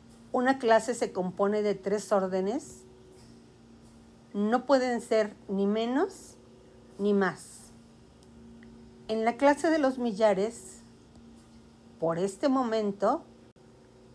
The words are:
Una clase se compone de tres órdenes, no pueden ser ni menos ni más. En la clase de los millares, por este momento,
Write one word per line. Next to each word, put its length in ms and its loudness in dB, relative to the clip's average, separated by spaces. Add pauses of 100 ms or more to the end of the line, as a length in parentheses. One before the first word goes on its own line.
(320)
Una 260 2
clase 360 2
se 180 -4
compone 480 -2
de 140 0
tres 360 -4
órdenes, 720 -2 (1500)
no 340 0
pueden 340 2
ser 360 0 (100)
ni 180 -2
menos 680 -2 (640)
ni 160 2
más. 560 -4 (1400)
En 180 -2
la 120 0
clase 340 4
de 80 4
los 180 2
millares, 840 0 (1200)
por 180 -2
este 300 -2
momento, 760 0 (920)